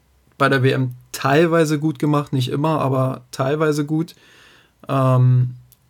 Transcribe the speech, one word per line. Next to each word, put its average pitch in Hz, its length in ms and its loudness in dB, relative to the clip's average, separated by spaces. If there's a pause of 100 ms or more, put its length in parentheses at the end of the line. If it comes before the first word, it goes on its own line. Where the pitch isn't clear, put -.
(360)
bei 139 140 0
der 135 120 2
W 131 80 2
M 127 220 -2 (200)
teilweise 156 680 2
gut 156 180 -4
gemacht, 147 360 -2
nicht 131 160 -2
immer, 151 320 -2
aber 131 480 -2
teilweise 151 560 -2
gut. 156 280 -4 (720)
Ähm, 127 680 2 (340)